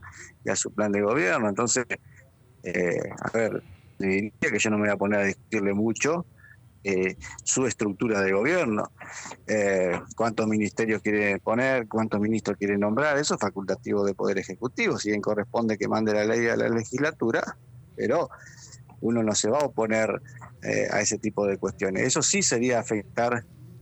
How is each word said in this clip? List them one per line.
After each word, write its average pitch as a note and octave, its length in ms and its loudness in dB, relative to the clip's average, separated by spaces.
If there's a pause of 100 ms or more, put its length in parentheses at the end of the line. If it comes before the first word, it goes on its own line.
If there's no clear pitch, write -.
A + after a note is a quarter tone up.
(440)
y A2 60 -2
a G2+ 60 2
su - 160 -4
plan G#2 200 0
de G2+ 100 2
gobierno. C3+ 460 2
Entonces, A#2 360 0 (760)
eh, F2+ 480 -2 (100)
a - 100 -6
ver, A2 320 -2 (360)
le G2 80 -2
diría G2 340 0
que B2+ 180 -2
yo A2 120 0
no G#2+ 60 2
me G#2 120 2
voy G2+ 60 2
a - 20 -4
poner G2+ 240 0
a G2+ 40 2
discutirle G2 480 -2
mucho, A2+ 540 0 (560)
eh, F#2 340 0 (280)
su C3 220 0
estructura G#2+ 560 0
de F#2+ 100 2
gobierno, A#2 580 2 (560)
eh, F#2+ 520 2 (180)
cuántos A2+ 300 0
ministerios G#2+ 560 0
quiere G#2 360 2
poner, A#2+ 500 0
cuántos A2 320 0
ministros G#2 380 0
quiere G2+ 180 0
nombrar, A2+ 420 2
eso D3 160 0
es - 60 -4
facultativo G2 640 -2
del G2 100 0
Poder G2+ 240 0
Ejecutivo, A#2+ 600 -4
si G#2 120 -2
bien G#2 100 0
corresponde G#2+ 580 0
que G2+ 100 -2
mande A2 240 2
la G#2 120 2
ley A#2 240 2
a A2+ 80 2
la A2+ 120 2
legislatura, B2+ 880 0 (400)
pero B2+ 320 0 (720)
uno A#2 220 2
no G#2+ 120 2
se G#2+ 140 2
va C3 120 2
a D3 40 2
oponer, A2 560 0 (420)
eh, G#2+ 280 0
a G2+ 100 2
ese G#2 180 0
tipo G#2 280 0
de G2 100 2
cuestiones. F#2+ 460 -2
Eso B2+ 180 2
sí F#3+ 220 2
sería B2 360 2
afectar A#2 680 -2 (380)